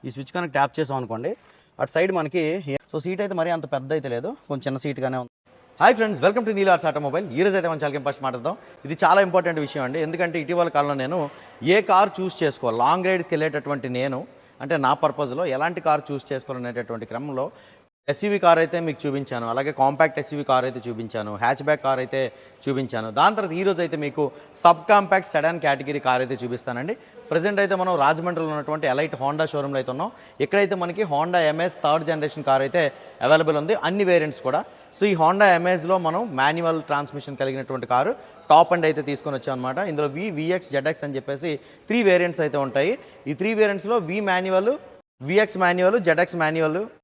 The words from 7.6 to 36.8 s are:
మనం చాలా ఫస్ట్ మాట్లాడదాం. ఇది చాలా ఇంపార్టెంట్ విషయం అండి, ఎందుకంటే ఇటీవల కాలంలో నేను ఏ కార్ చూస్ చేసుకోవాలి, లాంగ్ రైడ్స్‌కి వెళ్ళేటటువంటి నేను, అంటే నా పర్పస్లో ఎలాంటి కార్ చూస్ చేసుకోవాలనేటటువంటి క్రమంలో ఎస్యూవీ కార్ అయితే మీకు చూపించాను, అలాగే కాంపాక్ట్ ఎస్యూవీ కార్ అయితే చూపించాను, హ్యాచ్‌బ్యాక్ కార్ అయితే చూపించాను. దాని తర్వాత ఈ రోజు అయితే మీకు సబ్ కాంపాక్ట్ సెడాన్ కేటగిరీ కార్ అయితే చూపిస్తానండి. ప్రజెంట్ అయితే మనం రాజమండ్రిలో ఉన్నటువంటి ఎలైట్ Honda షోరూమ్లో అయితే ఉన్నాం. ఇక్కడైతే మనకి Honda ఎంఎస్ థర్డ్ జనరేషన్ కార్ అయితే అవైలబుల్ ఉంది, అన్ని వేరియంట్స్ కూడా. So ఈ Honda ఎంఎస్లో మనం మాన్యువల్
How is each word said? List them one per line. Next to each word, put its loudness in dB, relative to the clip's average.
మనం -4
చాలా -4
ఫస్ట్ -6
మాట్లాడదాం. -4
ఇది -6
చాలా 8
ఇంపార్టెంట్ 2
విషయం -4
అండి, -4
ఎందుకంటే -2
ఇటీవల 0
కాలంలో 0
నేను -2
ఏ 6
కార్ 6
చూస్ -4
చేసుకోవాలి, 0
లాంగ్ 2
రైడ్స్‌కి 0
వెళ్ళేటటువంటి -4
నేను, -2
అంటే -2
నా 4
పర్పస్లో -2
ఎలాంటి -2
కార్ 2
చూస్ -6
చేసుకోవాలనేటటువంటి -8
క్రమంలో -6
ఎస్యూవీ 0
కార్ 8
అయితే 0
మీకు -4
చూపించాను, -4
అలాగే -2
కాంపాక్ట్ 4
ఎస్యూవీ -6
కార్ 4
అయితే -6
చూపించాను, -6
హ్యాచ్‌బ్యాక్ 0
కార్ 2
అయితే -2
చూపించాను. -4
దాని 6
తర్వాత -4
ఈ -2
రోజు 0
అయితే -4
మీకు -2
సబ్ 4
కాంపాక్ట్ 2
సెడాన్ 0
కేటగిరీ -2
కార్ 2
అయితే -4
చూపిస్తానండి. -6
ప్రజెంట్ 0
అయితే 0
మనం 0
రాజమండ్రిలో 0
ఉన్నటువంటి -4
ఎలైట్ -2
Honda 0
షోరూమ్లో -4
అయితే -6
ఉన్నాం. -6
ఇక్కడైతే 2
మనకి -4
Honda 0
ఎంఎస్ -2
థర్డ్ 2
జనరేషన్ -4
కార్ 4
అయితే 2
అవైలబుల్ 4
ఉంది, 0
అన్ని 0
వేరియంట్స్ 0
కూడా. 0
So 2
ఈ 2
Honda 6
ఎంఎస్లో 0
మనం 0
మాన్యువల్ 2